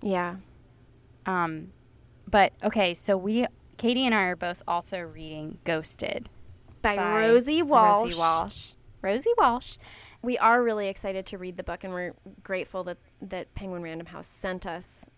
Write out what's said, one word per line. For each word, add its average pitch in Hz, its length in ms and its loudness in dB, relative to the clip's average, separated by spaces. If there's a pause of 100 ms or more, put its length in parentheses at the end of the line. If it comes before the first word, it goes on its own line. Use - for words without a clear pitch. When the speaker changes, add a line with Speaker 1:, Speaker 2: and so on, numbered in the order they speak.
Speaker 1:
Yeah. 180 340 -2 (880)
Speaker 2:
Um, 175 460 -2 (580)
but, 196 220 6 (120)
okay, 196 300 2
so 196 240 0
we, 214 280 0 (320)
Katie 247 280 0
and 240 80 2
I 208 100 4
are 180 120 0
both 175 320 -6
also 175 320 -4
reading 156 640 -12
Ghosted - 640 -4 (520)
Speaker 1:
By 208 140 2
Speaker 2:
by 180 220 0 (100)
Speaker 1:
Rosie 254 340 4
Walsh. 220 500 6
Speaker 2:
Rosie 170 80 -4
Walsh. 165 520 0 (300)
Rosie 226 360 0
Walsh. 262 400 2 (440)
Speaker 1:
We - 160 -2
are 233 260 6
really 214 240 0
excited 190 400 -6
to 202 100 -10
read 185 200 -10
the 185 60 -10
book, 175 200 -10
and 185 100 -8
we're 180 200 -6 (300)
grateful 185 420 -6
that, 175 120 -8 (240)
that 185 340 -10
Penguin 185 280 -10
Random 165 240 -10
House 170 200 -16
sent 185 380 -8
us 175 400 -12 (120)